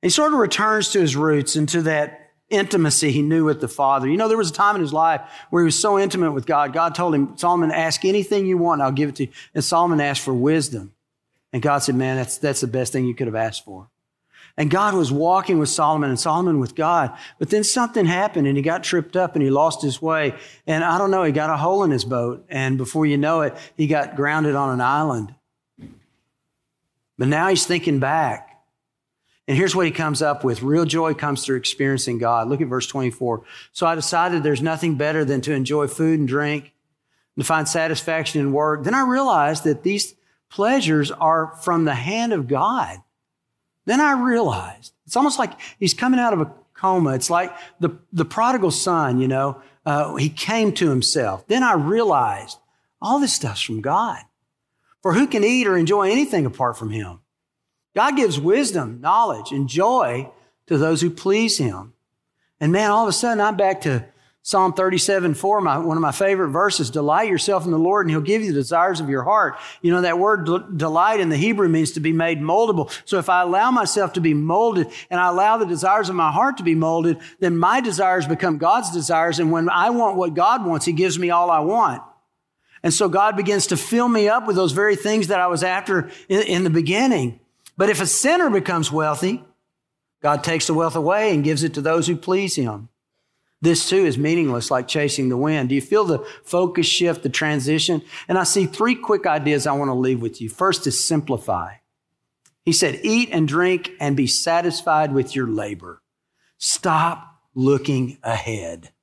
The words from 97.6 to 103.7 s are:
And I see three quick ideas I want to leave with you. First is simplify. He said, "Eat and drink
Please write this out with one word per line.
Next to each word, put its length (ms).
And 100
I 60
see 200
three 300
quick 320
ideas 400
I 60
want 180
to 40
leave 280
with 180
you. 80
First 380
is 180
simplify. 720
He 80
said, 300
"Eat 280
and 160
drink 440